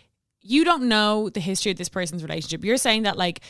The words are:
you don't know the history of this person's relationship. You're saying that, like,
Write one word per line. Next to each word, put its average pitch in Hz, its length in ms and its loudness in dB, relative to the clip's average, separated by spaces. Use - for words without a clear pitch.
you 269 220 2
don't 320 240 2
know 214 420 2
the 214 100 -6
history 190 320 -2
of 175 60 -4
this 175 120 -8
person's 175 340 -6
relationship. 160 400 -6
You're 220 140 2
saying 220 260 2
that, 196 140 0
like, 175 320 -2